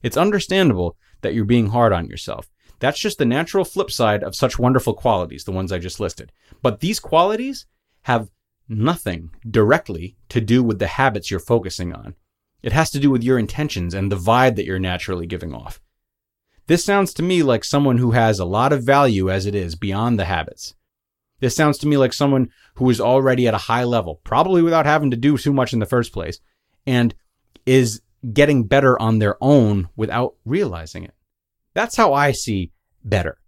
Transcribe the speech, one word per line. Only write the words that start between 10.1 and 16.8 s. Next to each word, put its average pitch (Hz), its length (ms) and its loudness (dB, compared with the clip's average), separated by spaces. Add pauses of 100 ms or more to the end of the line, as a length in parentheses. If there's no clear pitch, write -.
to 123 120 -2
do 117 220 2
with 110 160 -2
the 95 80 -2
habits 120 420 -2
you're 95 100 -4
focusing 92 540 -4
on. - 220 -16 (480)
It - 100 -4
has 160 180 0
to 143 80 -4
do 143 120 4
with 123 120 0
your 127 140 2
intentions 101 560 -4
and 98 180 -2
the 101 60 -2
vibe 117 380 2
that 98 100 -4
you're 92 140 -4
naturally 90 480 -6
giving 85 260 -10
off. - 260 -16 (840)
This 170 180 2